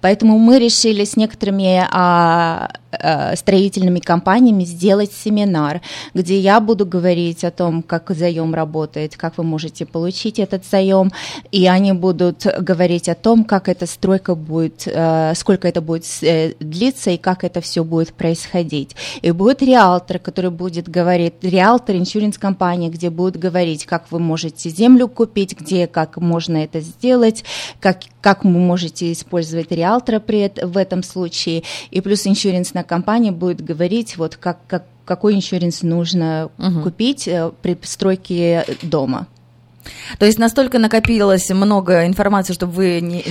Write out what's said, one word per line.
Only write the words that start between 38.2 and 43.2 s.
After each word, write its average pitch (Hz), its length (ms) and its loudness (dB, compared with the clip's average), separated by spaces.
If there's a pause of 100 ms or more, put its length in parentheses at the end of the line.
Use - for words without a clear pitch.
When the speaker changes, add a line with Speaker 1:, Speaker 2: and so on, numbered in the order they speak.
Speaker 1:
дома. 139 460 -4 (920)
Speaker 2:
То 202 60 2
есть 214 120 2
настолько 247 400 0
накопилось 220 720 2
много 190 560 2
информации, 190 480 0
чтобы 175 200 -6
вы 175 260 0
не, 175 300 -6